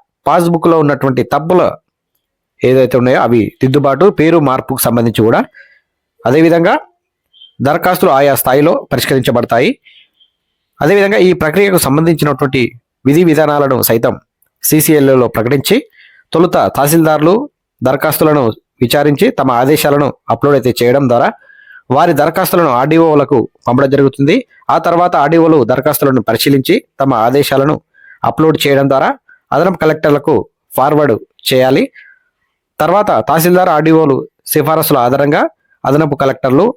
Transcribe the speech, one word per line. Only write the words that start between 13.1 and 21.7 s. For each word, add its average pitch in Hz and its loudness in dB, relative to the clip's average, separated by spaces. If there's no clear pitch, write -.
విధానాలను 147 0
సైతం 117 -2
సీసీఎల్ఏలో 139 2
ప్రకటించి, 131 -2
తొలుత 175 0
తహసీల్దార్లు 156 0
దరఖాస్తులను 143 0
విచారించి 147 0
తమ 131 -2
ఆదేశాలను 143 0
అప్‌లోడ్ 139 0
అయితే 123 0
చేయడం 127 0
ద్వారా 123 0